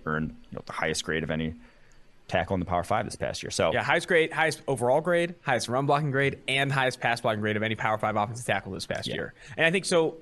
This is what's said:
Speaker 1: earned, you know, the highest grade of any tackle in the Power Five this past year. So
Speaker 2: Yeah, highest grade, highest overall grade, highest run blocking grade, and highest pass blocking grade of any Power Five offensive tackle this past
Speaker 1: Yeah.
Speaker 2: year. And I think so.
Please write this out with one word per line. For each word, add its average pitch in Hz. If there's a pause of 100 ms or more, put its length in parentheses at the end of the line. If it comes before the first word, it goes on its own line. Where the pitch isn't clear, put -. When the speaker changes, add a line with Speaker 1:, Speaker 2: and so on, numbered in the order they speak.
Speaker 1:
earned, 78 (140)
you -
know, -
the -
highest 80
grade 80
of 76
any 80 (720)
tackle 90
in 92
the 87
Power 87
Five 107
this -
past -
year. -
So 82
Speaker 2:
Yeah, 113
highest 156
grade, 160
highest 156
overall 127
grade, 170
highest 120
run 131
blocking 143
grade, 135 (100)
and 139
highest 131
pass 120
blocking 110
grade 107
of 107
any 110
Power 110
Five 107
offensive 113
tackle 98
this -
past -
Speaker 1:
Yeah. -
Speaker 2:
year. - (220)
And 160
I 165
think 185
so. 165